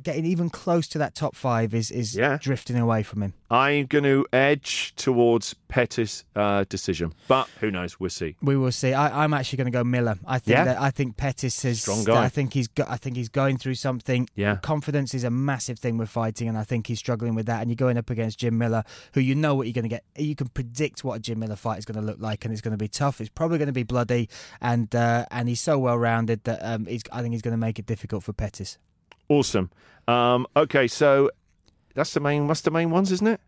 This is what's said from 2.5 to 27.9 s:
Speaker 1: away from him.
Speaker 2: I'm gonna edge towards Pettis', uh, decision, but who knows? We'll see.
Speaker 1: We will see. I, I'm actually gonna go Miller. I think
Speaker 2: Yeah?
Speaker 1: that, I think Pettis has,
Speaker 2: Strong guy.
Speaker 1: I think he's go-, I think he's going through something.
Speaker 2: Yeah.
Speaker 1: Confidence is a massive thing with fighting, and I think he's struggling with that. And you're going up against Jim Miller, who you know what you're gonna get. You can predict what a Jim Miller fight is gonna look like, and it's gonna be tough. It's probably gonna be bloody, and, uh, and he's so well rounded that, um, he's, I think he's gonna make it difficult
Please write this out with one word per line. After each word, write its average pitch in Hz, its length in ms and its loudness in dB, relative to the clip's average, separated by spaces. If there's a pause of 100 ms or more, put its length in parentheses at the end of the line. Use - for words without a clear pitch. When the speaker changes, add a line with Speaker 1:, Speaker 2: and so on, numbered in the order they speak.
Speaker 1:
away 117 260 2
from 104 180 -6
him. 98 120 -4 (160)
Speaker 2:
I'm 139 360 2
gonna 139 380 4 (100)
edge 139 600 2
towards 120 580 4 (160)
Pettis', - 560 0 (100)
uh, 101 320 2
decision, 85 460 -4 (140)
but 131 200 4 (140)
who 110 100 0
knows? 90 280 -6
We'll 92 100 -4
see. 80 320 -6
Speaker 1:
We 139 160 2
will 131 140 2
see. 131 220 0
I, 143 300 2
I'm 151 100 2
actually 135 240 -2
gonna 127 140 0
go 120 120 0
Miller. 120 420 0
I 127 140 -2
think 117 180 4
Speaker 2:
Yeah? 165 80 6
Speaker 1:
that, 127 160 0
I 139 80 2
think 127 280 -4
Pettis 135 460 -4
has, 120 200 -2
Speaker 2:
Strong 104 220 -2
guy. 117 180 6
Speaker 1:
I 123 60 2
think 135 240 -2
he's 123 140 0
go-, - 200 -2
I 120 100 -6
think 123 180 -8
he's 120 140 -6
going 139 280 0
through 131 180 -6
something. 127 600 -2
Speaker 2:
Yeah. 101 220 2
Speaker 1:
Confidence 143 560 -2
is 123 100 -2
a 123 60 -2
massive 127 500 -2
thing 117 180 -2
with 113 120 -2
fighting, 113 400 -2
and 110 80 -2
I 107 60 -4
think 117 240 -2
he's 113 120 -4
struggling 117 360 -2
with 110 100 -2
that. 113 160 -2
And 117 80 -2
you're 117 60 -2
going 123 220 2
up 117 120 -4
against 113 300 -4
Jim 117 180 0
Miller, 113 260 2 (300)
who 139 80 2
you 131 140 2
know 151 200 2
what 127 120 -2
you're 120 60 -4
gonna 113 140 -2
get. 117 160 -8 (140)
You 151 180 -2
can 135 140 -4
predict 131 560 -6
what 120 100 -4
a 113 40 -8
Jim 110 200 -6
Miller 107 160 -4
fight 110 240 -6
is 104 60 -12
gonna 107 200 -6
look 107 140 -6
like, 107 240 -6
and 110 80 -4
it's 110 100 -6
gonna 110 160 -4
be 104 120 -4
tough. 143 320 -2
It's 107 80 -8
probably 165 300 -2
gonna 143 120 0
be 127 120 -2
bloody, 120 440 0 (320)
and, 117 360 0
uh, 117 360 2
and 120 160 -4
he's 120 140 -2
so 151 180 2
well 123 180 2
rounded 117 460 2
that, 113 180 -4
um, 110 260 -4
he's, 113 240 -6
I 123 100 -6
think 117 120 -4
he's 113 100 -4
gonna 117 120 -2
make 113 240 -2
it 101 60 -10
difficult 110 380 -6